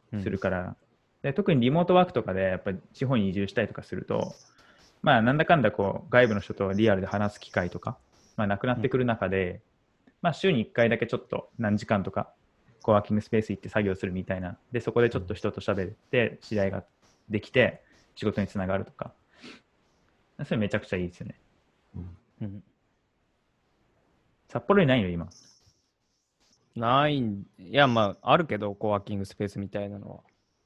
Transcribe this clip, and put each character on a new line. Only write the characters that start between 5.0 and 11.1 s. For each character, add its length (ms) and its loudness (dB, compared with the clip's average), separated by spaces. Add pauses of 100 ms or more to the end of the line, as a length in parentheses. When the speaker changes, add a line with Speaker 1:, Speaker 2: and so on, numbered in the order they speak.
Speaker 1:
ま 140 6
あ、 60 4
な 100 4
ん 40 0
だ 80 2
か 120 4
ん 60 4
だ 100 4
こ 340 -2
う、 40 -18
外 180 6
部 60 0
の 60 -2
人 140 -8
と 180 -2
リ 180 4
ア 40 4
ル 80 0
で 40 -4
話 280 -2
す 60 -20
機 100 -20
会 180 -2
と 100 -10
か、 200 -8 (380)
ま 80 -2
あ、 20 0
な 120 0
く 80 -4
な 80 2
っ 60 -4
て 80 0
く 80 0
る 80 0
中 240 -2
で、 220 0
Speaker 2:
う 60 -8
ん。 40 -18 (640)
Speaker 1:
ま 80 2
あ、 20 2
週 200 0
に 100 2
一 100 -12
回 160 4
だ 80 0
け 100 -2
ち 80 -4